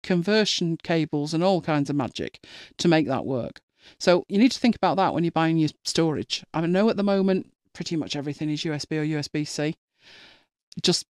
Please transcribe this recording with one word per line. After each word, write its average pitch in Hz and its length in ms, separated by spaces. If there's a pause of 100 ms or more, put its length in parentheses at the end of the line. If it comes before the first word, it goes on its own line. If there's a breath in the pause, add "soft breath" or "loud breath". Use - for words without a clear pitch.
conversion 180 760
cables 151 520
and 165 100
all 185 180
kinds 143 280
of 143 60
magic 110 500 (320 loud breath)
to - 100
make 160 200
that 123 180
work. 123 340 (400 soft breath)
So 180 300
you 196 80
need 240 140
to - 80
think 240 160
about 170 200
that 175 180
when 160 100
you're 170 80
buying 160 260
your 151 140 (120)
storage. 156 720
I 156 80
know 185 280
at 240 60
the 202 80
moment 196 480 (220)
pretty 170 240
much 143 180
everything 147 340
is 151 140
U 160 100
S 147 120
B 156 140
or 151 40
U 156 140
S 147 100
B 151 160
C. 151 320 (1040 loud breath)
Just, - 320